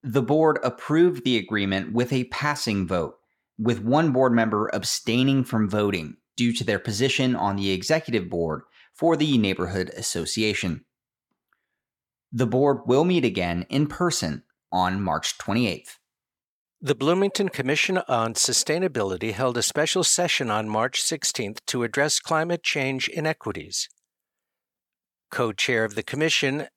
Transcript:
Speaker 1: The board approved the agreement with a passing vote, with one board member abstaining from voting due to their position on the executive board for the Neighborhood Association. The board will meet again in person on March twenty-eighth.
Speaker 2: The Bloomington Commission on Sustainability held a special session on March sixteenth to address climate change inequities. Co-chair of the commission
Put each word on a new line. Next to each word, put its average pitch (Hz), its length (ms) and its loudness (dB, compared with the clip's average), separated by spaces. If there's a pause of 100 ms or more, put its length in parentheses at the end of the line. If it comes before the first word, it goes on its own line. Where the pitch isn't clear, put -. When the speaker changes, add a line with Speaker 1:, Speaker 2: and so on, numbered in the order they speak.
Speaker 1:
The 127 180 2
board 151 400 4
approved 160 600 2
the 123 140 2
agreement 98 540 -2
with 123 200 2
a 127 120 2
passing 120 640 -2
vote, 85 300 -2 (420)
with 110 240 0
one 143 300 4
board 127 200 4
member 110 400 2
abstaining 127 720 0
from 110 260 0
voting 95 500 0 (180)
due 120 160 2
to 120 100 -4
their 101 160 0
position 127 560 0
on 101 220 0
the 98 160 0
executive 104 580 -2
board 82 320 -2 (320)
for 165 220 2
the 147 200 2
Neighborhood 92 540 0
Association. 92 920 -4 (1500)
The 117 140 0
board 139 400 2
will 131 180 6
meet 180 200 2
again 90 440 0
in 143 200 2
person 113 560 -2 (280)
on 92 300 0
March 82 340 -2
twenty-eighth. - 640 -2 (840)
Speaker 2:
The 139 140 0
Bloomington 190 540 0
Commission 151 580 -2
on 113 280 -2
Sustainability 113 1000 -2
held 120 260 -2
a 117 40 -2
special 160 420 0
session 156 440 0
on 107 200 0
March 110 340 -2
sixteenth - 640 -4
to 123 160 -2
address 139 380 0
climate 165 420 -2
change 135 460 -2
inequities. - 800 -6 (1400)
Co-chair 113 540 0
of 104 120 -4
the 110 80 -4
commission 147 720 -2